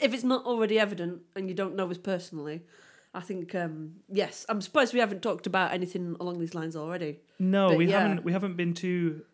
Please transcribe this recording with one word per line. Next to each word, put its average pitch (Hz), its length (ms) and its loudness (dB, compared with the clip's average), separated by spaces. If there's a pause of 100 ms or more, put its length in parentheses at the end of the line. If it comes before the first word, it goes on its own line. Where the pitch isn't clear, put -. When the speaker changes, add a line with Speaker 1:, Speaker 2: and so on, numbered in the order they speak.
Speaker 1:
if 233 120 4
it's 247 100 -4
not 247 200 2
already 220 340 2
evident 180 440 -2 (140)
and 190 120 -4
you 185 60 -6
don't 185 220 -4
know 185 140 -2
us 175 80 -6
personally, 170 640 -6 (540)
I 180 40 -8
think, 175 340 -8
um, 160 420 -6 (120)
yes, 196 400 -4
I'm 208 120 -2
surprised 247 320 2
we 240 60 2
haven't 202 240 2
talked 180 240 -2
about 185 260 2
anything 180 460 -4
along 175 220 -6
these 165 140 -4
lines 160 200 -6
already. 160 460 -6 (180)
Speaker 2:
No, 190 300 6
Speaker 1:
But 160 100 8
Speaker 2:
we 170 80 8
Speaker 1:
yeah. 196 140 6
Speaker 2:
haven't, 196 240 2
we 170 80 2
haven't 190 240 -2
been 175 180 0
too, 170 480 0 (120)